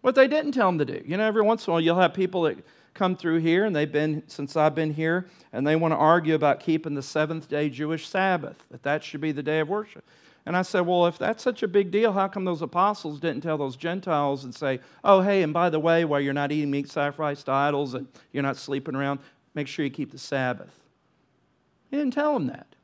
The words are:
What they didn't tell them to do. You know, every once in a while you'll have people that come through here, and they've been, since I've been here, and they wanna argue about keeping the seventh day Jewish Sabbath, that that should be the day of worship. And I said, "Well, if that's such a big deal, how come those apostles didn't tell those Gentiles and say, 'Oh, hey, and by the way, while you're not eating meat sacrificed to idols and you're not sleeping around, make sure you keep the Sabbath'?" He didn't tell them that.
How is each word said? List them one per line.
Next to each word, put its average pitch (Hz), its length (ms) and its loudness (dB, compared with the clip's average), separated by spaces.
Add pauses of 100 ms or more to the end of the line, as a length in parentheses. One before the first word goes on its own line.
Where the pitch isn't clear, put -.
What 254 160 2
they 269 100 8
didn't 285 240 0
tell 240 160 2
them 180 120 2
to 147 60 2
do. - 220 -8
You 165 100 -4
know, 214 80 0
every 220 180 2
once 214 220 2
in 185 60 -4
a 170 40 2
while 165 60 2
you'll 170 200 2
have 175 120 4
people 185 300 -2
that 143 160 0 (340)
come 185 220 0
through 165 240 0
here, 165 260 2
and 208 100 -2
they've 147 160 0
been, 151 360 0
since 143 300 -8
I've 151 180 4
been 156 180 -2
here, 165 360 -2 (240)
and 127 120 -4
they 151 120 4
wanna 160 180 2
argue 160 400 4
about 147 240 4
keeping 160 360 -2
the 139 80 -4
seventh 156 460 -4
day 151 220 -2
Jewish 151 380 -6
Sabbath, 185 640 -2
that 123 100 -20
that 147 220 -2
should - 160 -10
be 156 100 -2
the 143 140 -6
day 156 160 0
of 151 80 -2
worship. 214 360 -8 (400)
And 175 120 -2
I 185 60 2
said, 180 180 0
"Well, 175 260 2
if 170 120 -2
that's - 240 -4
such - 200 -2
a 220 60 -2
big 185 240 2
deal, 214 200 2
how 196 140 0
come 190 180 -6
those 170 180 -2
apostles 175 580 -2
didn't 147 220 -4
tell 160 140 -2
those 135 200 -4
Gentiles 151 680 -2
and 127 100 -12
say, 135 280 -4 (240)
'Oh, 196 160 8
hey, 196 240 2
and 151 100 -2
by 175 160 2
the 156 80 0
way, 165 260 4
while 143 160 2
you're 139 120 0
not 143 180 -2
eating 147 220 -2
meat 143 180 -4
sacrificed 143 560 -4
to 135 60 -2
idols 143 420 0
and 131 140 -8 (240)
you're 143 100 -4
not 139 140 -2
sleeping 139 400 -6
around, 139 240 -4 (340)
make 143 140 -6
sure 151 160 -4
you 139 80 -2
keep - 180 -8
the 135 80 -20
Sabbath'?" 127 640 -6 (1080)
He 277 40 -2
didn't 285 180 -2
tell 294 200 0
them 160 140 -2
that. - 360 -14